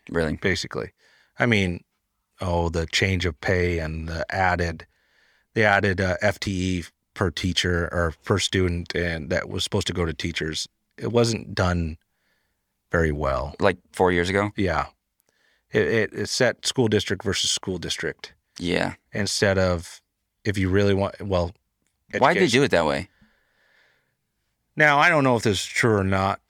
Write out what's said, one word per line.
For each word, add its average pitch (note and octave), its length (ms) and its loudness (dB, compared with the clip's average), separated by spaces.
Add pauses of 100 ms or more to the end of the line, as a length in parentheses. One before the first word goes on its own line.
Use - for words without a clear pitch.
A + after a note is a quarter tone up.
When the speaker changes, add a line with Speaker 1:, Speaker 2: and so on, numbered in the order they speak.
Speaker 1:
Really? D#2+ 280 -2
Speaker 2:
Basically. - 540 -4 (480)
I B2+ 80 0
mean, G2 360 0 (560)
oh, E2+ 300 0
the E2 160 -4
change F#2 400 0
of E2+ 160 -4
pay F2 380 0
and D#2+ 280 -6
the E2 160 -6 (100)
added, F2 520 0 (680)
they A2 100 4
added, G2+ 340 4
uh, F#2 220 0
F G2+ 180 0
T G#2 120 -4 (280)
E F2 40 -8 (320)
per F#2+ 160 0
teacher F2 600 -2
or E2+ 220 -2 (100)
per G2+ 160 2
student, F2 560 -2
and E2 360 -4
that - 180 -4
was G2 140 -6
supposed - 240 -2
to F2+ 60 -4
go F2 120 -2
to D#2+ 80 -2
teachers. D#2+ 540 -6 (300)
It - 140 -6
wasn't A#2 440 0
done F2 420 0 (920)
very E2 200 2
well. D2 480 -2
Speaker 1:
Like G2 180 2 (140)
four F#2 200 2
years F2 180 0
ago? G2+ 260 0
Speaker 2:
Yeah. E2 300 -2 (840)
It, G#2+ 160 2
it, G#2+ 260 0
it G2+ 160 -6
set - 360 0
school A#2+ 220 0
district G#2 360 0
versus - 260 -2
school F#2 300 -4
district. - 540 -8 (260)
Speaker 1:
Yeah. F2 340 -2 (200)
Speaker 2:
Instead G2+ 440 0
of, F2+ 420 -2 (460)
if G2+ 140 -2
you F#2+ 100 0
really G2+ 240 4
want, F#2+ 280 -2
well, F2+ 300 0 (600)
Speaker 1:
Why'd C3+ 240 4
they - 60 4
Speaker 2:
education. C#3 180 4
Speaker 1:
do C#3+ 60 6
it A2+ 60 0
that E2+ 140 4
way? D2 240 -2 (1700)
Speaker 2:
Now, D3 240 6
I E3 100 6
don't D#3 140 4
know C3 120 4
if G#2+ 80 0
this G2+ 160 2
is - 60 -6
true A2+ 320 2
or F#2+ 60 2
not F#2+ 460 0